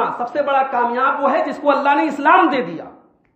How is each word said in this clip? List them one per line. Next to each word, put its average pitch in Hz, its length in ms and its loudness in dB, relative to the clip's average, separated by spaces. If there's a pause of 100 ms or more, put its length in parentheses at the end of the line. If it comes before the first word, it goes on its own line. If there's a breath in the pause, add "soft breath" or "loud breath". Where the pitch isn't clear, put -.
(180)
سب 240 120 -6
سے 294 120 -4
بڑا 269 300 0
کامیاب 254 520 0
وہ 269 80 2
ہے 311 140 0
جس 285 120 -8
کو 285 200 2
اللہ 277 180 2
نے 320 80 0
اسلام 320 440 4
دے 269 160 0
دیا۔ 165 200 -10 (520)